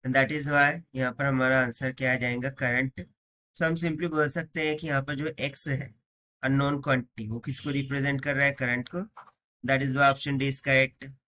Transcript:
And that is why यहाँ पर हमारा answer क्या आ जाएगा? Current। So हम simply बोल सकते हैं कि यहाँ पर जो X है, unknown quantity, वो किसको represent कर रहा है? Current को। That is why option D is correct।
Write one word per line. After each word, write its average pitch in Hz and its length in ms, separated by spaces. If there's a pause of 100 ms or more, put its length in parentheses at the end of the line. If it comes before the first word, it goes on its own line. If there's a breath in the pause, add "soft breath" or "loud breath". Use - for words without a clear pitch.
And 131 100
that 131 160
is 147 180
why 147 320 (140)
यहाँ 127 160
पर 139 140
हमारा 131 380
answer 131 300
क्या 127 200
आ - 20
जाएगा? 123 340
Current। 131 560 (500)
So 170 80
हम 160 120
simply 165 340
बोल 151 200
सकते 160 380
हैं 151 100
कि 160 100
यहाँ 139 140
पर 143 140
जो 151 240
X 139 280
है, 131 260 (500)
unknown 139 380
quantity, 127 460
वो 113 120
किसको 139 300
represent 139 540
कर 143 120
रहा 139 100
है? 139 80
Current 123 420
को। 175 40 (640)
That 135 180
is 135 140
why 139 180
option 135 280
D 139 80
is 135 180
correct। 135 420 (200)